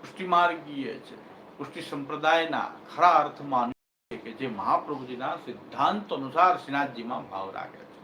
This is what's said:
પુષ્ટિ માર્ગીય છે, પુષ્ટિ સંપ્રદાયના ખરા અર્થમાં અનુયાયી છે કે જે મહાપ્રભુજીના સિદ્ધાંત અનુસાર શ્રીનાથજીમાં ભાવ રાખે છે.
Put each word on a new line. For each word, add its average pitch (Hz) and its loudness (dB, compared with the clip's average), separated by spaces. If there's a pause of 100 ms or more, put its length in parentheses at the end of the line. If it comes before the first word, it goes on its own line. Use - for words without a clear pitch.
પુષ્ટિ - -10
માર્ગીય 151 2
છે, - -14 (420)
પુષ્ટિ 147 -10
સંપ્રદાયના 151 0 (240)
ખરા 170 8
અર્થમાં 147 4
અનુયાયી - -10
છે 117 -12
કે - -
જે 127 -6
મહાપ્રભુજીના 127 -4
સિદ્ધાંત 165 -2
અનુસાર 156 4
શ્રીનાથજીમાં 131 -4
ભાવ 95 -8
રાખે - -12
છે. - -18 (180)